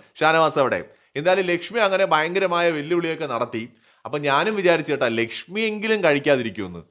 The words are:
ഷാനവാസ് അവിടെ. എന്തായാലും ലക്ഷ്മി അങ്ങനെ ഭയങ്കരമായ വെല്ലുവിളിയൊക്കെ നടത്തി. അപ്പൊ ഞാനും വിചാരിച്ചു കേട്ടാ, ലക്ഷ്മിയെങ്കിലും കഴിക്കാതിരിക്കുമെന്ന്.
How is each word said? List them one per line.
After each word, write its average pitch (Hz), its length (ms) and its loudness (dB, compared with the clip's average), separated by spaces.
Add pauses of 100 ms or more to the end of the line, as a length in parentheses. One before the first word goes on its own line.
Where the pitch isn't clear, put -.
(200)
ഷാനവാസ് 156 400 4
അവിടെ. 110 240 0 (320)
എന്തായാലും 185 300 0
ലക്ഷ്മി 175 340 -4
അങ്ങനെ 190 260 2
ഭയങ്കരമായ 175 680 2
വെല്ലുവിളിയൊക്കെ 160 540 -2
നടത്തി. 120 480 -4 (320)
അപ്പൊ 113 120 -6
ഞാനും 147 380 0
വിചാരിച്ചു 170 360 2
കേട്ടാ, 127 160 0
ലക്ഷ്മിയെങ്കിലും 208 960 -2
കഴിക്കാതിരിക്കുമെന്ന്. 123 760 0 (120)